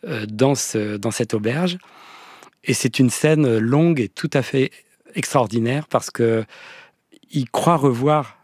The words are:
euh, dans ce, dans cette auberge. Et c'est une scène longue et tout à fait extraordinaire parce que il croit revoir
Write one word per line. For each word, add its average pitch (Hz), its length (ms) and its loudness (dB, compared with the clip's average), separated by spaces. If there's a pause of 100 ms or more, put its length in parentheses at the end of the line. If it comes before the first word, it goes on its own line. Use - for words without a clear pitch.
euh, 123 200 -6
dans 120 300 2
ce, 107 420 -4
dans 110 140 -4
cette 113 220 -4
auberge. 139 440 -2 (880)
Et 123 80 0
c'est - 260 -2
une 127 100 6
scène 151 500 2
longue 143 420 2
et 101 80 -4
tout - 240 -8
à 139 80 2
fait 135 300 -2 (440)
extraordinaire 120 720 -2
parce - 240 -4
que 113 320 0 (880)
il 131 200 -4
croit - 260 2
revoir 139 680 0